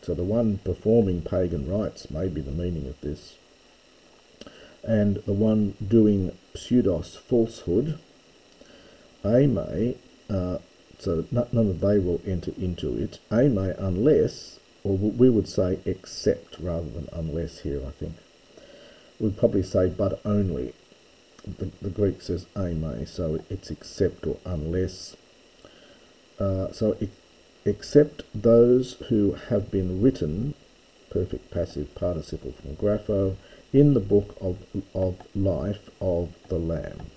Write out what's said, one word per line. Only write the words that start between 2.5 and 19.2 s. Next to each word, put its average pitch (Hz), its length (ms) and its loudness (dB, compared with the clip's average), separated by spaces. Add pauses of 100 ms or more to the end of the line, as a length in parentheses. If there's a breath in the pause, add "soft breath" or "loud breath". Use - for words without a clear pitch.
meaning 82 340 -4
of - 140 -12
this. - 360 -10 (1500 loud breath)
And 104 420 2
the 104 80 -2
one 107 440 2 (100)
doing 104 500 6 (180)
pseudos, 101 640 0
falsehood, 117 840 0 (1300 loud breath)
eime, 117 720 2 (320)
uh, 90 300 -2 (400)
so 82 340 -2
n-, - 180 0
none 110 200 2
of 85 100 -2
they 101 180 4
will 90 280 0
enter 92 320 -4
into 85 380 -4
it, 80 220 -6 (120)
eime, 107 480 2
unless, 98 800 0 (240)
or 98 120 0
w-, 104 180 0
we 127 160 8
would 104 180 2
say 95 380 -2
except - 720 -4
rather 82 320 -6
than - 220 -10
unless 80 480 -6
here, 71 240 -4
I 67 80 -10
think. 80 220 -10 (1040 loud breath)
We'd 107 200 -2